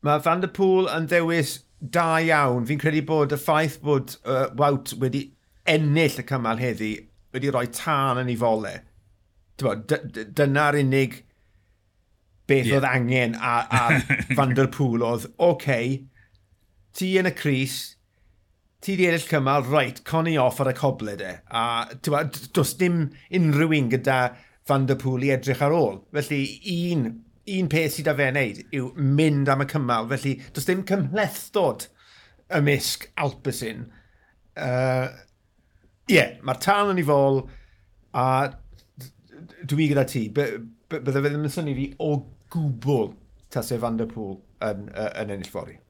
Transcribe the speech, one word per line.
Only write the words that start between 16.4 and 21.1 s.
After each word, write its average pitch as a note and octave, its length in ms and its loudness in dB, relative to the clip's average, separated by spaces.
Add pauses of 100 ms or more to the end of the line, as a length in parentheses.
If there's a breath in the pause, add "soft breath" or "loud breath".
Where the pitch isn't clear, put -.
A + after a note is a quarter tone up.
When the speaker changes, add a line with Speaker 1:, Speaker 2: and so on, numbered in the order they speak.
Speaker 1:
ti F#3 240 -2
yn F3+ 100 2
y F3+ 60 -6
crys, C3+ 440 0 (1040)
ti G3 140 -2
'di F3+ 100 4
ennill E3 220 0
cymal, C#3 380 2
reit, C3 360 0
coni E3 360 0
off B2+ 240 2
ar C3 80 0
y B2+ 60 -4
coble A2 420 -2